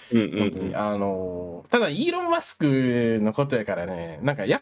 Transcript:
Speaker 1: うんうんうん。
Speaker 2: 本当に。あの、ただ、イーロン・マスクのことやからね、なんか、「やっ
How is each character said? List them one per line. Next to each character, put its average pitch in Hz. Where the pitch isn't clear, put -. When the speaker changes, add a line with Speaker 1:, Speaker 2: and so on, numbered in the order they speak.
Speaker 1:
う 117
ん 110
う -
ん 87
う -
ん。 -
Speaker 2:
本 101
当 95
に。 90
あ 104
の、 90
た 240
だ、 202
イ 147
ー 330
ロ 359
ン・ 339
マ 339
ス -
ク 123
の 107
こ 139
と 131
や 104
か 98
ら 87
ね、 85
な 143
ん -
か、 98
「や 156
っ -